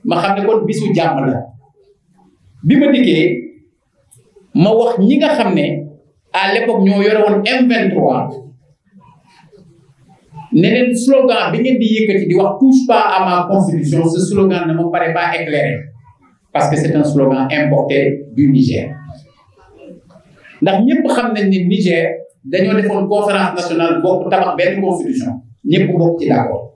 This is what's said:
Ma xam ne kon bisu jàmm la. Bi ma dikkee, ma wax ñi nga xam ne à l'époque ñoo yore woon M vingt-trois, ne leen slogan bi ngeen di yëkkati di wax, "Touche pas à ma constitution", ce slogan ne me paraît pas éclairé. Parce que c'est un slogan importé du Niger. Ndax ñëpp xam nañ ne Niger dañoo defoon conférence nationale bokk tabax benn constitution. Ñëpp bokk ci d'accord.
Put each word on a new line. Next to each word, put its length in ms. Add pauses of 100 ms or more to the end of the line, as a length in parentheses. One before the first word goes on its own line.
Ma 180
xam 140
ne 100
kon 200
bisu 280
jàmm 320
la. 140 (1200)
Bi 120
ma 160
dikkee, 340 (1300)
ma 180
wax 260
ñi 180
nga 200
xam 160
ne 120 (680)
à 200
l'époque 300
ñoo 180
yore 220
woon 220
M 240
vingt-trois, 600 (2250)
ne 220
leen 220
slogan 560
bi 80
ngeen 200
di 140
yëkkati 340
di 80
wax, 240
"Touche 280
pas 180 (100)
à 100
ma 220
constitution", 600
ce 100
slogan 480
ne 60
me 180
paraît 220
pas 260
éclairé. 360 (760)
Parce 180
que 60
c'est 200
un 80
slogan 480
importé 840
du 180
Niger. 440 (1700)
Ndax 220
ñëpp 240
xam 260
nañ 160
ne 80 (100)
Niger 360 (400)
dañoo 300
defoon 340
conférence 480
nationale 460
bokk 300
tabax 260
benn 240
constitution. 500 (320)
Ñëpp 340
bokk 220
ci 80
d'accord. 380 (100)